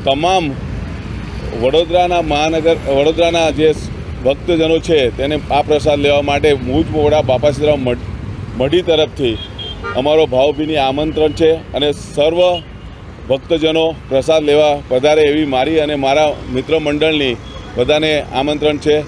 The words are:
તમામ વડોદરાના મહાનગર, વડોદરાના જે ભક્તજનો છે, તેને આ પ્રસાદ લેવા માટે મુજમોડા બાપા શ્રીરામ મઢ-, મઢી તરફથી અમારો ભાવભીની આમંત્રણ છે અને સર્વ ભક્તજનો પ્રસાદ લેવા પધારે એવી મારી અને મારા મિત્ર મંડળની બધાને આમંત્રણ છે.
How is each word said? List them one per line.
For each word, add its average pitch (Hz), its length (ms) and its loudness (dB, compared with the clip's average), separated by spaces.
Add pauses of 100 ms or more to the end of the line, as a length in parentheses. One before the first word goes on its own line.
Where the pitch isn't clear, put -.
તમામ 160 480 0 (1080)
વડોદરાના 170 600 2
મહાનગર, 160 540 0 (200)
વડોદરાના 160 540 2
જે 151 240 2 (520)
ભક્તજનો 160 540 0
છે, 147 380 0
તેને 143 220 -2 (120)
આ 139 100 2
પ્રસાદ 147 380 2
લેવા 143 220 2
માટે 143 320 2
મુજમોડા 147 680 0
બાપા 131 300 2
શ્રીરામ 147 280 0
મઢ-, 123 180 -2 (600)
મઢી 143 240 2
તરફથી 151 560 0 (580)
અમારો 151 300 2
ભાવભીની 143 500 0
આમંત્રણ 147 560 0
છે 160 200 2
અને 147 400 -2
સર્વ 170 720 0 (680)
ભક્તજનો 160 680 0 (140)
પ્રસાદ 156 340 2
લેવા 147 440 4
પધારે 147 340 4
એવી 151 240 2
મારી 143 340 0
અને 151 160 0
મારા 143 380 2 (200)
મિત્ર 135 260 0
મંડળની 147 560 0 (400)
બધાને 151 460 2
આમંત્રણ 147 560 -2
છે. 151 300 2